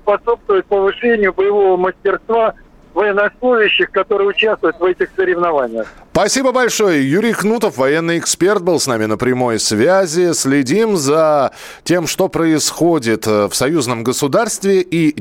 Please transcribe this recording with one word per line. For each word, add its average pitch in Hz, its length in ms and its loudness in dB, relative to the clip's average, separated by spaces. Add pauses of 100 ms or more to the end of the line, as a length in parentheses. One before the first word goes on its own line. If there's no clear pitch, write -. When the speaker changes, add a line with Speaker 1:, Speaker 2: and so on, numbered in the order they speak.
Speaker 1:
способствует 202 600 0
повышению 196 680 0
боевого 196 440 2
мастерства 196 760 -2 (400)
военнослужащих, 208 960 0
которые 196 360 0
участвуют 196 520 -2
в 170 40 -2
этих 180 320 -2
соревнованиях. 160 680 -2 (280)
Speaker 2:
Спасибо 247 380 0
большое. 202 560 0
Юрий 202 260 0
Кнутов, 208 440 -2
военный 165 400 0
эксперт, 185 460 0
был 175 160 0
с - 80 -4
нами 110 180 -2
на 107 120 -2
прямой 123 420 0
связи. 170 720 2
Следим 143 640 0
за 147 540 2 (320)
тем, 170 240 0
что 185 200 -2
происходит, 151 1000 0
э, 104 220 2
в - 40 -8
союзном 123 500 -2
государстве. 185 800 0
И 165 400 0